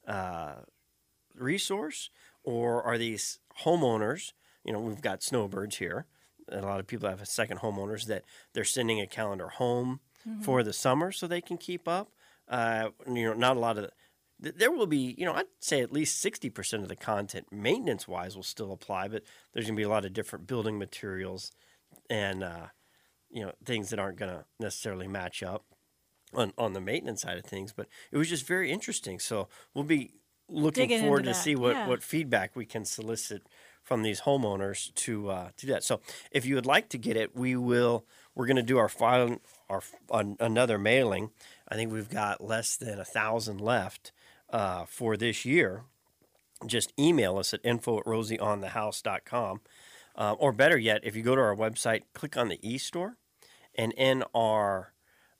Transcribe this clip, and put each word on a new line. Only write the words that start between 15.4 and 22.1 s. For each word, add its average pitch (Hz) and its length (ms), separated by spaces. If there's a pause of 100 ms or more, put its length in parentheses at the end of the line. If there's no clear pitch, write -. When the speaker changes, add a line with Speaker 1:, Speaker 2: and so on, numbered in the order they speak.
Speaker 1:
say 143 220
at 120 100
least 147 300
sixty 196 280
percent 101 360
of 92 40
the 101 60
content 101 560
maintenance-wise 101 840
will 92 80
still 101 260
apply, 95 380
but 107 160 (280)
there's 113 140
gonna 110 100
be 107 60
a 101 60
lot 104 160
of 95 80
different 98 340
building 107 320
materials 95 720 (580)
and, 98 360